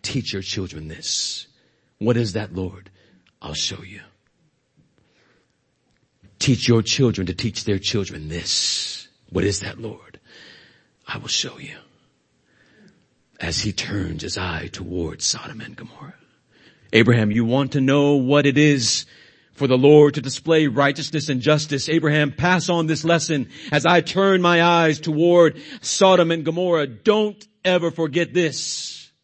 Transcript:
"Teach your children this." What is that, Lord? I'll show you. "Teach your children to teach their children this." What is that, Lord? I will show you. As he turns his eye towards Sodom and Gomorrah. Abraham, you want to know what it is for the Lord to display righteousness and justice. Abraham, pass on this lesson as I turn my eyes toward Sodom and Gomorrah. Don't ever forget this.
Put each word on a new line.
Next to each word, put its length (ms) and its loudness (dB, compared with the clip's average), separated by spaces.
"Teach 320 -6
your 80 -6
children 460 -8
this." 580 -8
What 180 0
is 160 -2
that, 220 -8
Lord? 340 -8
I'll 120 -12
show 300 -6
you. 180 -20
"Teach 280 0
your 140 4
children 460 0
to 80 -6
teach 300 -6
their 120 -2
children 520 -6
this." 760 -6
What 140 -2
is 160 -2
that, 200 -12
Lord? 400 -16
I 120 -10
will 80 -16
show 320 -6
you. 180 -18
As 220 -6
he 100 -4
turns 520 -6
his 140 -8
eye 340 -8
towards 520 -8
Sodom 380 -6
and 140 -16
Gomorrah. 400 -20
Abraham, 380 4
you 140 0
want 280 0
to 80 0
know 340 4
what 300 2
it 120 2
is 480 2
for 140 -2
the 100 4
Lord 380 6
to 60 -6
display 460 0
righteousness 640 -2
and 120 -2
justice. 480 0
Abraham, 420 2
pass 380 0
on 180 0
this 160 -2
lesson 460 0
as 140 0
I 160 4
turn 400 2
my 200 4
eyes 380 4
toward 640 4
Sodom 500 4
and 140 -4
Gomorrah. 420 0
Don't 580 0
ever 260 2
forget 440 -2
this. 800 -4